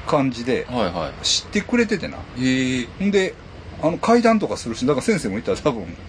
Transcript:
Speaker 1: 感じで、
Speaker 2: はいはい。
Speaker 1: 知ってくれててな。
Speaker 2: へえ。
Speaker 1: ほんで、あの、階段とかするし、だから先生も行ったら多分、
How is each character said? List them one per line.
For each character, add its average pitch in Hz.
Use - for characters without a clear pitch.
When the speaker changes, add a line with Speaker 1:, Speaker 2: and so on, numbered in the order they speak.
Speaker 1:
感 135
じ 117
で、 117
Speaker 2:
は 113
い 85
は 80
い。 -
Speaker 1:
知 -
っ -
て 208
く -
れ 233
て 202
て -
な。 -
Speaker 2:
へ 131
え。 113
Speaker 1:
ほ 190
ん 202
で、 190
あ 160
の、 175
階 233
段 226
と -
か 104
す -
る 113
し、 123
だ 147
か 127
ら -
先 208
生 110
も 95
行 110
っ -
た 101
ら 92
多 151
分、 90